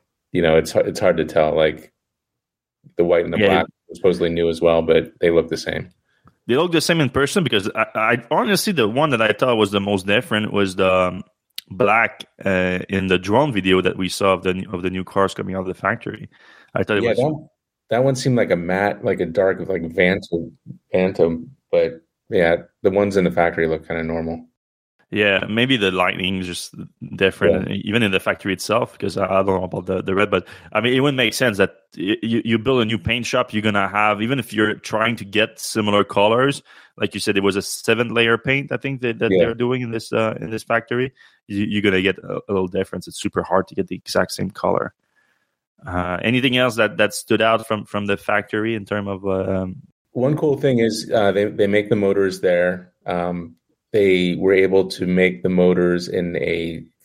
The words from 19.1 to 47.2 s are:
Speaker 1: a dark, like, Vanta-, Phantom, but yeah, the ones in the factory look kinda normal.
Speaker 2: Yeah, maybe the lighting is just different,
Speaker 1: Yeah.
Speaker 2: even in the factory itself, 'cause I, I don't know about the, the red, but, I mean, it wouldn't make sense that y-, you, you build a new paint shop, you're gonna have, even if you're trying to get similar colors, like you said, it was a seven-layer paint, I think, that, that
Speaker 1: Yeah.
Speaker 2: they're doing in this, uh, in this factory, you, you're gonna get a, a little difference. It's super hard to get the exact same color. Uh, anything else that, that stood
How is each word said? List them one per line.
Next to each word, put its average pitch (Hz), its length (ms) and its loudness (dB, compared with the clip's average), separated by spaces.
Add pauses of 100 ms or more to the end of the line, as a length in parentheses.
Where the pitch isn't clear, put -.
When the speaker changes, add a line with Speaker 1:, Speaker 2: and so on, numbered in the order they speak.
Speaker 1:
a 90 60 0
dark, 95 320 2 (100)
like, 90 140 -2
Vanta-, 90 680 -2 (400)
Phantom, 85 580 0 (200)
but 85 320 0 (280)
yeah, 85 260 2 (260)
the 101 80 2
ones 101 260 2
in 92 80 2
the 87 60 2
factory 85 360 0
look 80 200 -4
kinda 85 160 -6
normal. 82 440 -6 (640)
Speaker 2:
Yeah, 101 380 0
maybe 120 300 0
the 98 120 2
lighting 92 500 -2
is 92 60 -6
just - 280 -12 (420)
different, 92 540 2
Speaker 1:
Yeah. 98 60 -4
Speaker 2:
even 104 260 0
in 104 80 2
the 95 100 0
factory 98 320 -4
itself, 110 460 -2
'cause 101 180 -6
I, 98 80 0
I 95 180 0
don't 95 160 0
know 92 60 -4
about 90 220 -8
the, 92 160 -4
the 92 120 -4
red, 101 160 2
but, 95 160 0 (240)
I - 120 0
mean, 120 100 0
it 127 80 2
wouldn't 139 160 0
make 117 160 2
sense 120 240 0
that 95 200 2 (200)
y-, 95 260 -2
you, 226 220 -2
you 113 140 2
build 127 240 2
a - 20 4
new 110 140 -2
paint 117 260 -2
shop, 123 300 -2
you're 107 80 -2
gonna 101 260 0
have, 104 320 2
even 123 180 -2
if - 140 -8
you're 107 220 0
trying 113 420 -2
to 107 80 -12
get 104 340 -2
similar 104 460 0
colors, 117 580 2 (360)
like 101 160 -4
you 101 60 -6
said, 98 180 0
it 98 40 0
was 98 140 2
a 98 60 -2
seven-layer 117 760 0
paint, 135 340 -4
I 127 60 -6
think, 135 240 -6
that, 117 200 -4
that 117 120 0
Speaker 1:
Yeah. 90 120 4
Speaker 2:
they're 117 100 -4
doing 123 260 -2
in 117 120 -8
this, 113 200 -8
uh, 110 260 0
in - 120 -10
this 110 140 -8
factory, 120 500 -2 (320)
you, 104 180 -2
you're 104 160 -2
gonna 95 220 4
get 95 160 2
a, - 280 -8
a 107 60 -4
little 92 160 0
difference. 95 400 -6
It's 82 100 -14
super 92 240 -4
hard 92 260 0
to - 60 -20
get 95 140 -4
the 92 80 -10
exact - 360 -2
same 95 180 -6
color. - 420 -2 (920)
Uh, 90 360 -4
anything 123 360 0
else 127 160 2
that, 107 240 0
that 104 160 2
stood - 260 0